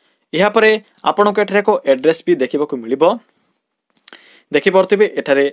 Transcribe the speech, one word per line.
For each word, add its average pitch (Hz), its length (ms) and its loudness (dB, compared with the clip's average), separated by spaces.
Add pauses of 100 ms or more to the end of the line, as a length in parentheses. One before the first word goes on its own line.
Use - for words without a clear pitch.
(320)
ଏହାପରେ 208 380 2 (340)
ଆପଣଙ୍କୁ 208 360 0
ଏଠାରେ 202 200 0
ଏକ 202 100 -2 (180)
ଆଡ୍ରେସ୍ 139 360 0
ବି 180 100 0
ଦେଖିବାକୁ 139 420 -4
ମିଳିବ। 123 280 -2 (1500)
ଦେଖିପାରୁଥିବେ, 190 540 2 (100)
ଏଠାରେ 139 360 0